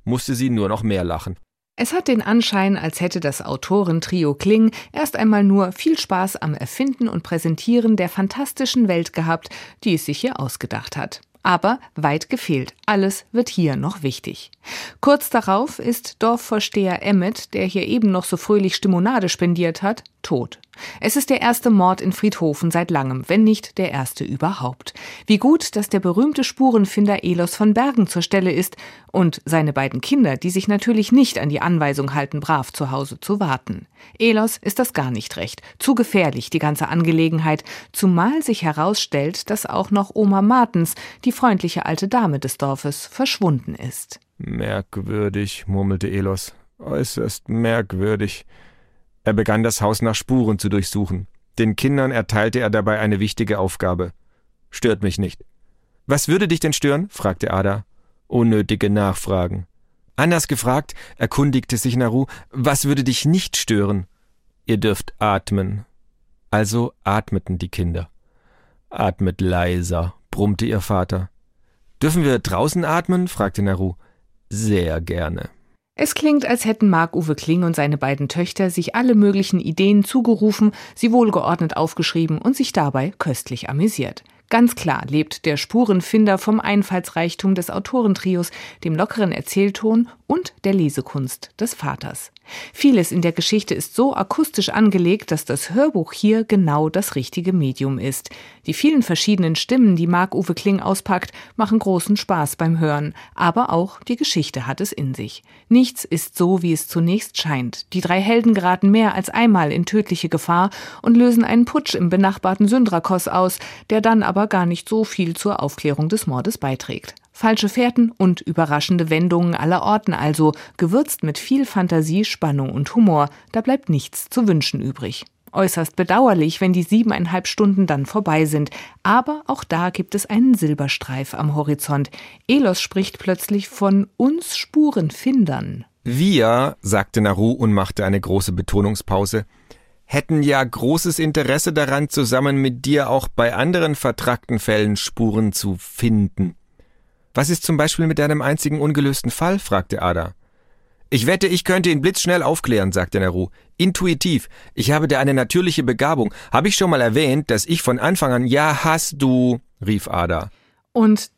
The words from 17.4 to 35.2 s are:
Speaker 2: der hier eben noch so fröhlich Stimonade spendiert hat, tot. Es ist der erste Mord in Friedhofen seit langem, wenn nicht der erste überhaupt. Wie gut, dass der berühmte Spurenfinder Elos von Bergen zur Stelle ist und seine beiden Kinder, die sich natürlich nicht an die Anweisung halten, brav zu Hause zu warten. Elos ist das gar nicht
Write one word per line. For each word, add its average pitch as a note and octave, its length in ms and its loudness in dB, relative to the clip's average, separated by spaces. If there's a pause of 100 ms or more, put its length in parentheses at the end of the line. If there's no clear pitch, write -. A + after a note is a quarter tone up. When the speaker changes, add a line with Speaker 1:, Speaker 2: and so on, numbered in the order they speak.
Speaker 2:
der F#3+ 120 -2
hier F#3 220 -2
eben G#3+ 240 2
noch F3+ 140 0
so - 100 -4
fröhlich G3 400 2
Stimonade F#3+ 540 2
spendiert F3 520 0
hat, G#3 220 -4 (180)
tot. - 380 -4 (420)
Es A3 140 0
ist - 140 0
der C4 120 0
erste A#3+ 280 0
Mord F#3 320 4
in F#3 120 -2
Friedhofen E3 580 -2
seit F3 200 -2
langem, C3 360 -2
wenn G#3 160 4
nicht G#3+ 340 2
der F#3 140 -2
erste C3+ 320 -6
überhaupt. C#3 680 -6 (340)
Wie G#3+ 100 4
gut, C#4+ 380 2
dass G#3 140 -4
der G3 100 0
berühmte A3+ 440 0
Spurenfinder G#3 800 2
Elos F3 320 0
von G#3+ 180 4
Bergen A#3 340 2
zur F3 140 -4
Stelle F#3 300 0
ist - 260 -2 (340)
und F3 340 2
seine D#3 280 2
beiden C3+ 280 -2
Kinder, G3+ 360 2
die F3 140 -4
sich F#3+ 160 -2
natürlich G#3 440 0
nicht B3+ 280 4
an D3 100 -2
die C#3+ 120 -4
Anweisung C#3+ 520 0
halten, C#3+ 260 -4
brav C#3+ 320 -2
zu C3 200 -6
Hause C#3 280 -6
zu G3+ 200 -4
warten. C3 480 -4 (320)
Elos A3+ 380 2
ist - 220 -4
das B3 140 -2
gar C3 180 -2
nicht A2+ 260 -8